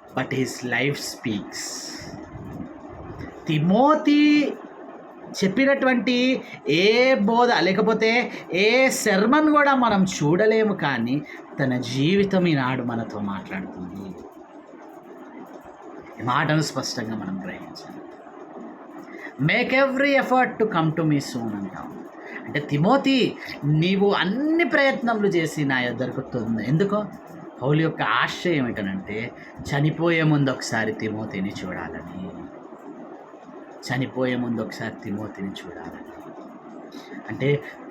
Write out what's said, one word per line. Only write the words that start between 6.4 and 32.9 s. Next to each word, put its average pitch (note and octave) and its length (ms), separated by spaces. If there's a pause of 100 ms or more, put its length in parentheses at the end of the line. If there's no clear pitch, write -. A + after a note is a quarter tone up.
ఏ A3 440
బోధ A#3 360 (100)
లేకపోతే A3 720 (220)
ఏ A#3 360
సెర్మన్ A#3 640
కూడా C#4+ 240
మనం G#3+ 280
చూడలేము, G#3 720
కానీ C3+ 480 (380)
తన B2+ 180
జీవితం F3 680
ఈనాడు C3 360
మనతో A2+ 360
మాట్లాడుతుంది. F#2+ 800 (2250)
ఈ - 20
మాటను D3+ 380
స్పష్టంగా A#2 540
మనం F#2+ 280
గ్రహించాలి. - 540 (1500)
"Make B3 440
every C4+ 360
effort B3 400
to G#3+ 140
come D#3+ 180
to E3 80
me D3+ 160
soon" A#2 360
అంటాం. D#2+ 420 (480)
అంటే, A2+ 140
"తిమోతి, A3 760 (280)
నీవు F#3 480
అన్ని C4+ 520
ప్రయత్నములు B3+ 640
చేసి D#3+ 380
నా C3+ 140
యొద్దకు B2 420
తొంద-," A2+ 380
ఎందుకో G3 460 (560)
పౌలు D3+ 200
యొక్క D#3 200
ఆశ A#2+ 460
ఏమిటనంటే, A2 840 (280)
చనిపోయే D#3+ 640
ముందు C#3+ 280
ఒకసారి A2+ 420
తిమోతిని G#2 580 (140)
చూడాలని, F2 640 (1500)